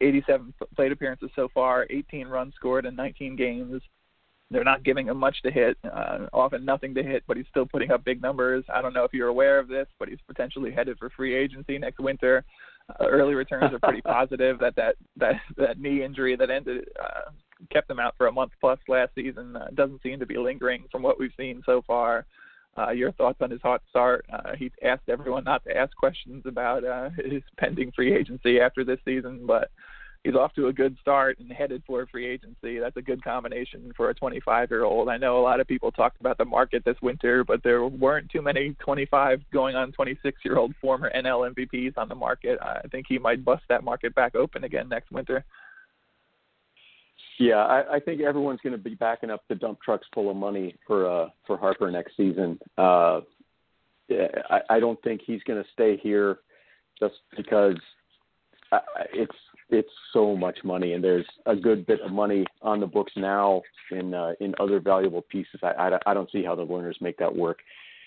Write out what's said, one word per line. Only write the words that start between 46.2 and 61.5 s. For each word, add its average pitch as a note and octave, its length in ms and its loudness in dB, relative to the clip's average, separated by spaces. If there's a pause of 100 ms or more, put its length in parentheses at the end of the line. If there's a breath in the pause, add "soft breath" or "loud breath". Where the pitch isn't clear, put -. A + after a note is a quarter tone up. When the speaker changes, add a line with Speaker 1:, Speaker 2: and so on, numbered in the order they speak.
Speaker 2:
Yeah, A2+ 260 6
I, C3 300 4
I C#3+ 60 2
think D3+ 200 -4
everyone's C#3+ 420 0
gonna B2+ 140 -4
be A2 180 -10
backing A2+ 360 -2
up G#2+ 180 -8
the A2+ 60 -4
dump G#2+ 260 -6
trucks - 320 -2
full G2+ 180 0
of F#2+ 60 -4
money G2 400 -6 (100)
for, F#2+ 240 2
uh, E2+ 200 0 (160)
for G2+ 100 -2
Harper G#2 340 0
next F2 240 -6
season. F#2 440 0 (180)
Uh, F2 460 6 (840)
yeah, - 200 2 (220)
I, G#2+ 180 4
I A2+ 120 6
don't A#2 220 2
think A2+ 220 -4
he's A2+ 200 -6
gonna G#2+ 280 -4
stay A2 240 4
here G2+ 440 2 (580 soft breath)
just G#2 160 -2 (200)
because G2+ 420 4 (920)
I, G2+ 60 4
I, - 280 -4 (100)
it's, - 220 -2 (340)
it's A2 180 4 (240)
so G#2 240 4
much F2+ 280 -2
money, F#2 280 -2
and F2+ 100 -2
there's F2+ 220 4 (220)
a A2+ 100 4